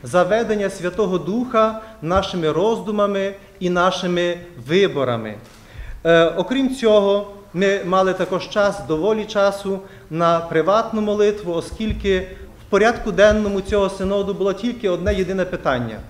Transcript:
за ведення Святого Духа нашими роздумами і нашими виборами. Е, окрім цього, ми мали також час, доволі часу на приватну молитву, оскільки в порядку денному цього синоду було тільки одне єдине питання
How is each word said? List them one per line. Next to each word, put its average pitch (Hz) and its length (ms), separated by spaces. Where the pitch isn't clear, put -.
за 151 200
ведення 208 480
Святого 180 480
Духа 220 640
нашими 175 500
роздумами 196 840
і 180 100
нашими 180 680
виборами. 131 640
Е, 165 200
окрім 190 500
цього, 202 560
ми 196 300
мали 190 300
також 185 340
час, 202 400
доволі 196 360
часу 196 540
на 170 300
приватну 196 600
молитву, 208 520
оскільки 190 760
в - 40
порядку 220 420
денному 208 480
цього 196 300
синоду 196 440
було 190 180
тільки 233 360
одне 180 260
єдине 190 300
питання 123 540